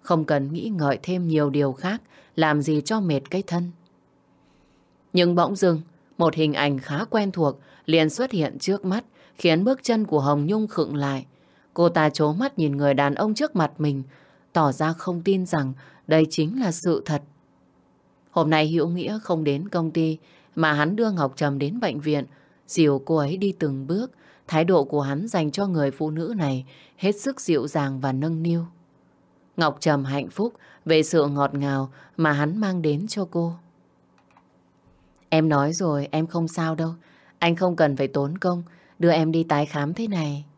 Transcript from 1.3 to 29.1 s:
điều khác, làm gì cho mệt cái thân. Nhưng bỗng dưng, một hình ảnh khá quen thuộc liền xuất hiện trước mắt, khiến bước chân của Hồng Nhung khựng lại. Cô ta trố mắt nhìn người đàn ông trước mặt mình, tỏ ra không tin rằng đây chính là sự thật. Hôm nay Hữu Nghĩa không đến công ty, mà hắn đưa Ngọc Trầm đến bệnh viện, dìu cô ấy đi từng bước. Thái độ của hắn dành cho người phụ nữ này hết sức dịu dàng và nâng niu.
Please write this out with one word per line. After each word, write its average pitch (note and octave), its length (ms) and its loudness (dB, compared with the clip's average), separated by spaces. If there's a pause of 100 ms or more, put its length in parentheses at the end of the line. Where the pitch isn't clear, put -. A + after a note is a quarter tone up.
điều C#3 220 0
khác, F#3 300 -6 (340)
làm D3+ 260 2
gì D3+ 220 0
cho A3 160 -2
mệt D#3 200 0 (100)
cái F#3+ 160 -4
thân. F3 240 -4 (1400)
Nhưng F3 220 4
bỗng F3 220 2
dưng, F3 240 4 (380)
một E3+ 160 2
hình D#3 180 2
ảnh C#3 260 0
khá D3 260 -6
quen G#3 280 -2
thuộc D3+ 280 0 (260)
liền D#3+ 240 4
xuất C4 200 -2
hiện D#3+ 280 -2
trước G3 260 -2
mắt, F#3+ 200 -2 (340)
khiến E3+ 260 2
bước C4 180 0
chân A3 240 0
của D3+ 140 2
Hồng D3 260 2
Nhung G#3+ 200 0
khựng D#3 300 -2
lại. C#3 300 -4 (480)
Cô E3+ 140 4
ta E3+ 220 4
trố D3+ 220 2
mắt B3+ 260 -4
nhìn D3 180 0
người C#3+ 180 4
đàn C#3 200 2
ông G#3+ 200 0
trước D4 220 -2
mặt D#3+ 220 2
mình, D3 240 -2 (500)
tỏ D3+ 200 2
ra D#3 200 -2
không E3+ 300 -6
tin F#3+ 240 0
rằng C#3 260 -2 (340)
đây D#3 240 4
chính E3+ 300 -2
là G3 120 0
sự E3 320 0
thật. D3 180 -2 (1080)
Hôm D#3 200 2
nay D#3 180 4
Hữu E3 200 0
Nghĩa F3+ 340 -4
không D#3+ 220 -2
đến D3 240 -2
công E3 220 -2
ty, D#3+ 280 0 (360)
mà D#3+ 180 2
hắn D3+ 240 0
đưa A3+ 140 0
Ngọc D3 260 -2
Trầm C#3 220 0
đến D#3 220 -4
bệnh D#3+ 200 -4
viện, D3 240 -2 (420)
dìu C#3+ 380 2
cô D#3+ 120 0
ấy D3+ 200 0
đi F#3+ 220 -2
từng C3+ 280 -4
bước. G#3 260 -4 (360)
Thái D#3+ 160 2
độ E3+ 200 4
của D3 160 -2
hắn C#3+ 280 -4
dành D#3+ 220 0
cho G3+ 160 -2
người D#3 240 0
phụ D#3 200 -4
nữ E3 260 -6
này C3+ 280 -2 (320)
hết G3+ 240 -2
sức C4+ 200 -6
dịu D3 280 0
dàng C#3 320 -2
và C3+ 120 -2
nâng D#3+ 300 -2
niu. E3+ 220 0 (920)